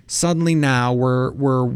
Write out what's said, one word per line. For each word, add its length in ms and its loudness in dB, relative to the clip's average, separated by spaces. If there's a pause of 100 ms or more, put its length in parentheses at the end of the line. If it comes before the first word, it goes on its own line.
Suddenly 480 0
now 380 2
we're, 400 0
we're 440 0